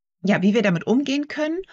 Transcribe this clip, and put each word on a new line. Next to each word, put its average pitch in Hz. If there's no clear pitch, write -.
ja, 185
wie 196
wir 233
damit 180
umgehen 277
können. 311